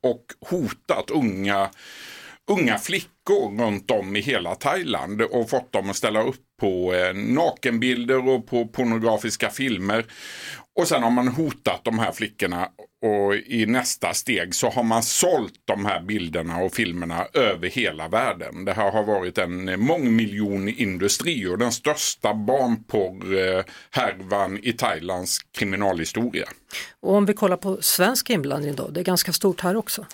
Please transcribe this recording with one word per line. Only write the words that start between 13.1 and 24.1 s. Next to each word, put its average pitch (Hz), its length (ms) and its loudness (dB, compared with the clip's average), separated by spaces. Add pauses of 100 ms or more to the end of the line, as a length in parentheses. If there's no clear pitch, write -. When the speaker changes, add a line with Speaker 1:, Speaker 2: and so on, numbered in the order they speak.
Speaker 1:
i 110 320 0
nästa 123 480 0
steg 90 400 -2
så 123 160 0
har 123 120 0
man 113 200 2
sålt 127 500 2 (120)
de 101 200 0
här 95 180 0
bilderna 85 540 -2
och 92 180 0
filmerna 87 600 -2
över 95 340 2
hela 80 400 -2
världen. 90 560 -2
Det 98 80 2
här 101 200 2
har 107 120 2
varit 95 340 0
en 92 420 -2
mångmiljonindustri 107 1700 0
och 90 120 -2
den 117 140 2
största - 640 -2
barnporrhärvan 98 2250 0